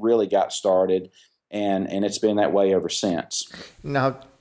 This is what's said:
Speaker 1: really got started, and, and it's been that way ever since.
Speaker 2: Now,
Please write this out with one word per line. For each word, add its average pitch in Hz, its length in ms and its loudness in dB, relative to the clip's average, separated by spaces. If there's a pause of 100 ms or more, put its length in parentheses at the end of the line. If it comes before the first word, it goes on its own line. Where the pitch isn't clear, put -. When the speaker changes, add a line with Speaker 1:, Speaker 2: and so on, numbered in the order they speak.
Speaker 1:
really 113 240 2
got 95 260 0
started, 92 560 2 (440)
and, 98 360 -2
and 98 160 -2
it's 101 140 -2
been 107 200 2
that 82 140 2
way 98 220 4
ever 85 140 0
since. - 600 -4 (360)
Speaker 2:
Now, 135 340 -2 (220)